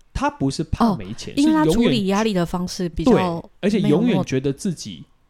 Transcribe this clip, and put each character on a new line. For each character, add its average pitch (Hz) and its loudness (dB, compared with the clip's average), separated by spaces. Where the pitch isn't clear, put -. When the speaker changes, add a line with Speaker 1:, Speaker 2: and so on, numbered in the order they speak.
Speaker 1:
他 285 -2
不 143 -2
是 160 -4
怕 180 0
没 104 -10
钱， - -12
Speaker 2:
哦， - -6
因 285 4
为 320 4
他 311 4
Speaker 1:
是 - 4
永 233 2
远 196 4
Speaker 2:
处 262 2
理 202 -2
压 196 0
力 220 0
的 175 0
方 180 -4
式 180 -6
比 165 -6
较 269 6
Speaker 1:
对， 180 0
而 190 0
且 214 2
永 202 2
远 160 4
Speaker 2:
没 247 2
有 220 2
那 - 2
么 135 0
Speaker 1:
觉 131 -2
得 139 -2
自 165 -4
己 95 -12